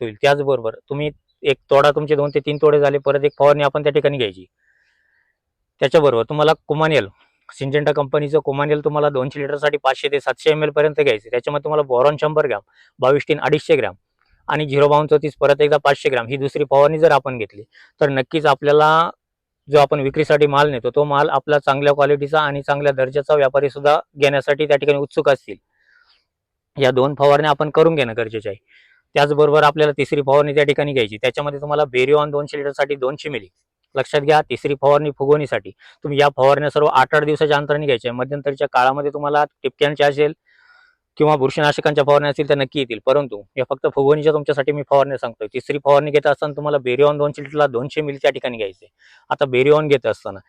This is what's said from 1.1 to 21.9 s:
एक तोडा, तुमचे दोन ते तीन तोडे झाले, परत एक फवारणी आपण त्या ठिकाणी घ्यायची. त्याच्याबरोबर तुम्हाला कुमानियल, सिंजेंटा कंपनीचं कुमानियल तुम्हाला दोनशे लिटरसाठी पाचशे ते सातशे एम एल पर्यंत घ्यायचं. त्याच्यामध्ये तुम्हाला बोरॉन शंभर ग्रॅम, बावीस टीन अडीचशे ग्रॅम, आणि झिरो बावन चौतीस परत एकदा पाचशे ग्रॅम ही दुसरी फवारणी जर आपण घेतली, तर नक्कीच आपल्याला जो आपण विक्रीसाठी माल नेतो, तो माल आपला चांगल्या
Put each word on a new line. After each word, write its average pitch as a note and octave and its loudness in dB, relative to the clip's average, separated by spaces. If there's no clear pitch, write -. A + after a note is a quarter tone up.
एक C#3 0
तोडा, C#3+ 4
तुमचे D3+ -2
दोन C#3+ -2
ते D3 -2
तीन D3 -6
तोडे D3 4
झाले, C#3+ 2
परत C#3 0
एक D3 0
फवारणी D3 4
आपण D3 -2
त्या C#3+ 0
ठिकाणी C#3+ 0
घ्यायची. F#2+ -6
त्याच्याबरोबर C#3 2
तुम्हाला D3+ 2
कुमानियल, D3+ 0
सिंजेंटा C#3+ -2
कंपनीचं D3 -2
कुमानियल D3 -2
तुम्हाला D3+ -2
दोनशे C#3 -4
लिटरसाठी C#3+ -4
पाचशे C3+ -2
ते C#3 -2
सातशे C3+ -2
एम D#3 -2
एल D3+ -2
पर्यंत D3+ 0
घ्यायचं. A2+ -2
त्याच्यामध्ये C#3+ -6
तुम्हाला D3+ -2
बोरॉन C3+ 0
शंभर D3+ 0
ग्रॅम, G#2+ -6
बावीस C3 2
टीन - -2
अडीचशे D3+ 0
ग्रॅम, G#2 -4
आणि D3+ -4
झिरो C#3+ 2
बावन D3 2
चौतीस D3 0
परत C#3+ 2
एकदा D3+ 4
पाचशे C#3+ 0
ग्रॅम A#2+ -2
ही C3 -8
दुसरी C#3 -4
फवारणी C#3+ 2
जर D#3 4
आपण C3 -2
घेतली, G#2 -12
तर D3+ 2
नक्कीच C#3 -2
आपल्याला D3+ 4
जो C#3+ 4
आपण D3 2
विक्रीसाठी D3 0
माल C#3+ 2
नेतो, B2 -6
तो D3 2
माल D3 0
आपला D3 0
चांगल्या C#3+ 2